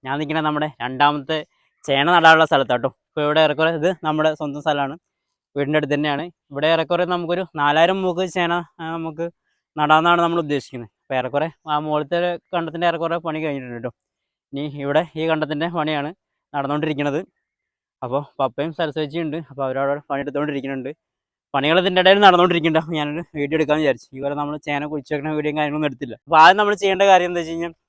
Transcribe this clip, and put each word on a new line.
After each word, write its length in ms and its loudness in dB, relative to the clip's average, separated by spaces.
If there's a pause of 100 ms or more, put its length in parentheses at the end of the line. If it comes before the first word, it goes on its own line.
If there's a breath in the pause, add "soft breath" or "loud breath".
ഞാൻ 140 -4
നിൽക്കണത് 280 -4
നമ്മുടെ 200 -2 (140)
രണ്ടാമത്തെ 560 -2 (500)
ചേന 180 2 (100)
നടാനുള്ള 340 8
സ്ഥലത്താട്ടോ. 400 0 (180)
ഇപ്പൊ 180 -8
ഇവിടെ 200 2
ഏറെക്കുറെ 340 2
ഇത് 80 0 (180)
നമ്മുടെ 240 2 (100)
സ്വന്തം 260 -8
സ്ഥലമാണ്, 300 -2 (600)
വീടിൻ്റെ 240 0
അടുത്ത് 160 -2
തന്നെയാണ്. 300 -2 (260)
ഇവിടെ 220 -2
ഏറെക്കുറെ 400 0
നമുക്കൊരു 300 -4 (160)
നാലായിരം 440 4
മൂക്ക് 220 -2 (100)
ചേന, 180 0 (280)
ആ, 20 -12 (120)
നമുക്ക് 300 -8 (540)
നടാമെന്നാണ് 460 4
നമ്മൾ 180 0
ഉദ്ദേശിക്കുന്നത്. 460 -6 (120)
അപ്പൊ 180 -8
ഏറെക്കുറെ 300 -4 (220)
ആ 160 0
മുകളിലത്തെ 320 -2 (340)
കണ്ടത്തിൻ്റെ 380 -4
ഏറെക്കുറെ 340 -4
പണി 200 -6
കഴിഞ്ഞിട്ടുണ്ട് 420 -8
ട്ടോ. 40 -8 (600)
ഇനി 100 -6 (220)
ഇവിടെ 160 2 (180)
ഈ 120 -2
കണ്ടത്തിൻ്റെ 460 -2
പണിയാണ് 340 -4 (420)
നടന്നുകൊണ്ടിരിക്കുന്നത്. 680 -2 (840)
അപ്പൊ 160 -4 (220)
പപ്പയും 360 -4
സരസ്വതിയും 480 -4
ഉണ്ട്, 100 -6 (120)
അപ്പൊ 180 -12
അവരവിടെ 340 -2 (100)
പണിയെടുത്തുകൊണ്ടിരിക്കുന്നുണ്ട്. 800 -6 (680)
പണികൾ 260 4
ഇതിൻ്റെ 220 2
ഇടയിൽ 220 6
നടന്നുകൊണ്ടിരിക്കുന്നുണ്ട്. 580 4
അപ്പൊ 160 -6
ഞാനൊരു 240 -6 (160)
വീഡിയോ 180 -2
എടുക്കാമെന്ന് 280 2
വിചാരിച്ചു. 280 -2
ഇതുവരെ 260 -6
നമ്മൾ 140 -6 (140)
ചേന 120 -2 (120)
കുഴിച്ച് 200 -6
വെക്കുന്ന 280 -4
വീഡിയോയും 200 -4
കാര്യങ്ങളൊന്നും 300 -2
എടുത്തില്ല. 240 -10 (100)
അപ്പൊ 200 6
ആദ്യം 180 8
നമ്മൾ 120 2 (100)
ചെയ്യേണ്ട 180 2 (100)
കാര്യം 200 4
എന്താ 100 -2
വെച്ച് 120 -8
കഴിഞ്ഞാൽ 200 -8 (140)